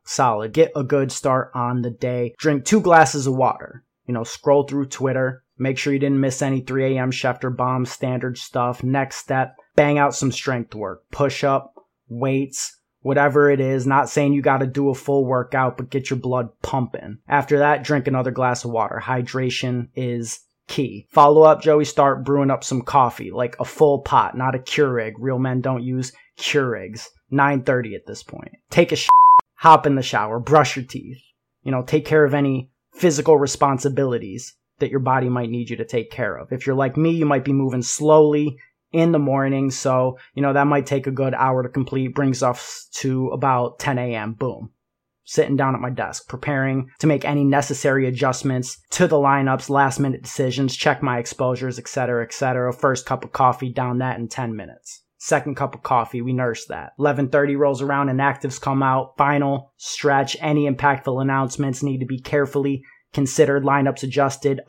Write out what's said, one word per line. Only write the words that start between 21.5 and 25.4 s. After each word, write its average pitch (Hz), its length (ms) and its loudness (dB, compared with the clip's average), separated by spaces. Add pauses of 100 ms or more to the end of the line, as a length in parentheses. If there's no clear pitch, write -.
Joey, 151 240 4
start 139 380 0
brewing 139 280 2
up 123 120 -4
some 127 180 -4
coffee, 120 500 0
like 123 280 -6
a 120 60 -4
full 143 360 2
pot, 117 360 0
not 127 180 -2
a 127 40 -6
Keurig. 123 600 -2
Real 127 200 -2
men 127 220 0